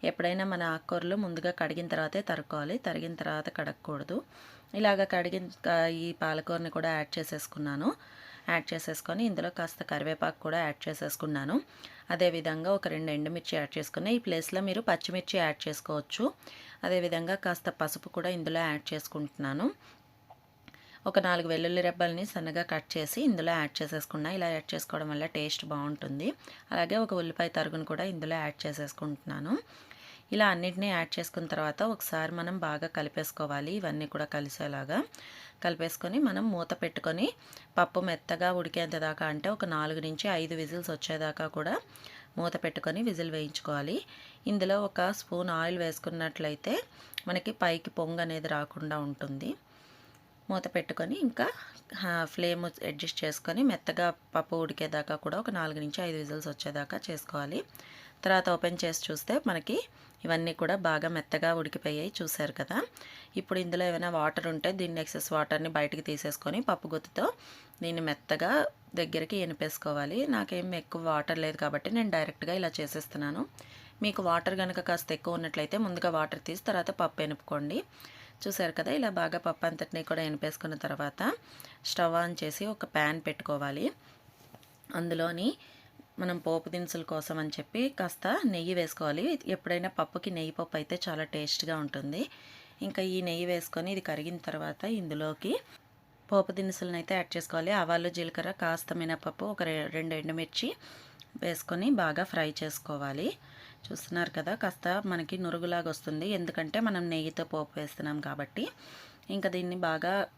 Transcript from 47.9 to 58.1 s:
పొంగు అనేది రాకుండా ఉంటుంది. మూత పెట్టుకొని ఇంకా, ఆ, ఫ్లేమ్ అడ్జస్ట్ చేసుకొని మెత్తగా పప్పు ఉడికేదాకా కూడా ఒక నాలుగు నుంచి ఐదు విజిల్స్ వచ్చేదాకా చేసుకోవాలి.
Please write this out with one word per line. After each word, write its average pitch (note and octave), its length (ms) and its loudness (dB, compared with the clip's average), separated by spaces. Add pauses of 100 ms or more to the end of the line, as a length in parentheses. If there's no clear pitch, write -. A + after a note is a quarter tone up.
పొంగు E3+ 280 0
అనేది D#3+ 300 -2
రాకుండా D3+ 420 -2 (100)
ఉంటుంది. C#3+ 420 -4 (1000)
మూత F#3+ 160 0 (100)
పెట్టుకొని E3+ 400 -2 (100)
ఇంకా, A#3+ 220 2 (600)
ఆ, F3 40 2 (220)
ఫ్లేమ్ F3 300 2 (260)
అడ్జస్ట్ D3+ 340 -4
చేసుకొని E3 360 0 (120)
మెత్తగా F3 360 2 (280)
పప్పు D#3+ 280 2
ఉడికేదాకా D#3 520 -2 (100)
కూడా D#3 180 0
ఒక A#3+ 60 -2 (100)
నాలుగు D#3 240 -2
నుంచి D3 240 -4
ఐదు D#3+ 140 -2
విజిల్స్ D3+ 320 -6
వచ్చేదాకా D3 440 -4 (120)
చేసుకోవాలి. D3+ 500 -4 (640)